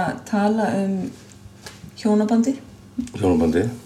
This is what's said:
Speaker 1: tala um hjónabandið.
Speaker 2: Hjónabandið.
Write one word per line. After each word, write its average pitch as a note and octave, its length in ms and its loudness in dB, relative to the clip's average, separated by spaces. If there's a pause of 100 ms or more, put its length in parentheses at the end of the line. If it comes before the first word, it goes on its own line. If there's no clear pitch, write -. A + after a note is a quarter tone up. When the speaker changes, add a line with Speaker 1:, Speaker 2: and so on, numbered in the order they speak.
(220)
Speaker 1:
tala G#3 520 0
um G3 220 0 (1000)
hjónabandið. A3+ 680 2 (460)
Speaker 2:
Hjónabandið. F2 640 2 (140)